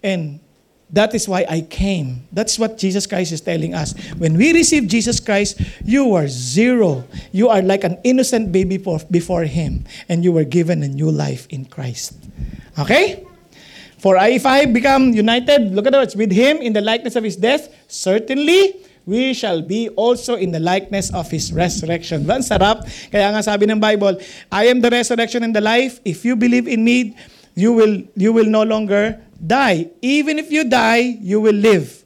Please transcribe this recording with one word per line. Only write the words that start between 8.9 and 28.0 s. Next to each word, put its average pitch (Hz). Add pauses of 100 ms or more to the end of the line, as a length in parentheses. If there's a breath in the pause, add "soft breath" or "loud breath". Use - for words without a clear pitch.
before 170
Him. 147 (240 loud breath)
And 170
you 180
were 160
given 160
a 143
new 147
life 147
in 131
Christ. - (600 loud breath)
Okay? 277 (760 loud breath)
"For 190
I, 220
if 240
I 277
become 262
united," 226
look 208
at 269
the 277
words, -
"with 208
Him 269
in 240
the 208
likeness 226
of 226
His 202
death, 233 (160 soft breath)
certainly 294 (260 loud breath)
we 247
shall 175
be 214
also 240
in 185
the 160
likeness 190
of 170
His -
resurrection." 165
Ang 240
sarap. 214 (320 loud breath)
Kaya 202
nga 214
sabi 208
ng 214
Bible, 202 (320 loud breath)
"I 208
am 247
the 233
resurrection 233
and 226
the 208
life. 240
If 170
you 247
believe 240
in 226
me, 240 (400 loud breath)
you 226
will, 214 (160)